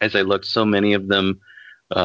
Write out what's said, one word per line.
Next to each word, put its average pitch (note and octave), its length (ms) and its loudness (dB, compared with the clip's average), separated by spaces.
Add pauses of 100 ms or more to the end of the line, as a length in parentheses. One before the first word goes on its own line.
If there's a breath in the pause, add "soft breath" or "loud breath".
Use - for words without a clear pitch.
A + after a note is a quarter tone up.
I, - 40 0
as A2 120 -2
I G2+ 60 2
looked, G2 240 -2
so A2+ 180 -2
many G#2 300 2
of G2 140 -2
them, F#2+ 320 0 (500 loud breath)
uh, F#2 140 -4